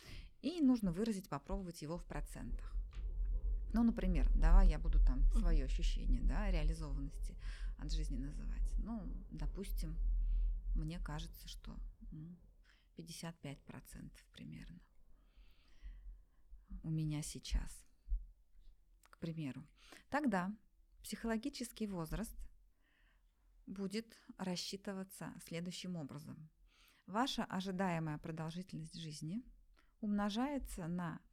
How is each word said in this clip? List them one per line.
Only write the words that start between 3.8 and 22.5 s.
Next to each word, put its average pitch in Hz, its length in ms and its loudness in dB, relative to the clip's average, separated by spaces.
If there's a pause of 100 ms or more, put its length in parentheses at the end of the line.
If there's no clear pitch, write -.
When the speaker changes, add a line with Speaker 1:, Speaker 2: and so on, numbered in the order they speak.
Speaker 1:
например, 185 520 4
давай - 340 12
я 151 80 6
буду 165 260 4
там - 160 6
Speaker 2:
Мгм. - 200 8
Speaker 1:
свое 165 260 6
ощущение, - 560 2
да, 143 300 2
реализованности 147 840 0 (440)
от 147 120 -4
жизни 147 260 0
называть. - 600 -2
Ну, 220 220 -2 (300)
допустим, 160 680 -4 (800)
мне 165 240 0
кажется, 156 480 -6
что, - 280 -12 (360)
ну, 160 240 -12 (600)
пятьдесят 165 440 -10
пять 139 220 -10
процентов - 640 -16 (100)
примерно 160 460 -14 (2000)
у 160 60 -4
меня 156 320 0
сейчас, - 640 -4 (1200)
к - 100 -20
примеру. 156 460 -6 (440)
Тогда 208 440 2 (480)
психологический 226 840 -4
возраст 170 480 -4 (1300)